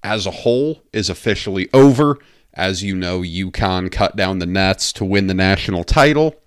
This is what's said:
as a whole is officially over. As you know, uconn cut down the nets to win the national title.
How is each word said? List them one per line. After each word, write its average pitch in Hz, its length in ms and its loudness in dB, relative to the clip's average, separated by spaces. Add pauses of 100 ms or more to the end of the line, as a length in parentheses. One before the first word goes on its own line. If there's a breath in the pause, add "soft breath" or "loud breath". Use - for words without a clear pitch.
as 101 240 -4
a 90 40 -6
whole 131 520 -2 (100)
is 104 160 -4
officially 95 640 -4
over. 139 460 6 (340 soft breath)
As 92 300 -4
you 98 120 -4
know, 90 260 -4
uconn 92 680 -4
cut - 240 -2
down 95 220 -2
the 87 80 -4
nets 95 480 0
to - 100 -6
win 98 220 2
the 95 80 0
national 95 500 0
title. 151 520 2 (120)